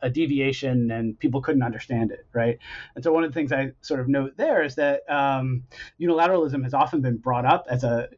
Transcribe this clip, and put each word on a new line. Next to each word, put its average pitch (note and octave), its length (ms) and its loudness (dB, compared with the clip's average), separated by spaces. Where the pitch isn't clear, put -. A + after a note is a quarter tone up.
a C3 80 -2
deviation C3+ 800 0
and A2+ 300 -4
people C3+ 220 0
couldn't C#3 220 2
understand A2+ 480 -2
it, - 200 -16
right? A#2 280 0
And C3+ 80 -14
so D#3+ 80 2
one E3 140 4
of D#3 40 -2
the C3+ 40 -10
things D3 180 -2
I C3+ 200 -2
sort C#3 180 -4
of B2+ 80 -2
note C#3 300 0
there A#3 260 2
is C#3 120 -4
that, C#3+ 340 0
um, C3+ 540 0
unilateralism E3 640 2
has B2+ 100 -4
often C#3+ 280 2
been A#2+ 160 0
brought B2 280 0
up E3+ 240 2
as B2+ 140 -2
a A#2 340 0